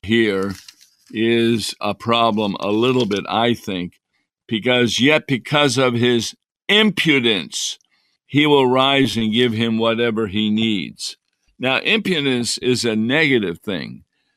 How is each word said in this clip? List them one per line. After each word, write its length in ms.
here 520
is 720
a 140
problem 680
a 100
little 360
bit, 200
I 280
think, 400
because, 540
"Yet 260
because 520
of 160
his 420
impudence, 1080
he 200
will 200
rise 500
and 160
give 220
him 240
whatever 480
he 240
needs." 640
Now, 200
impudence 800
is 260
a 100
negative 680
thing. 440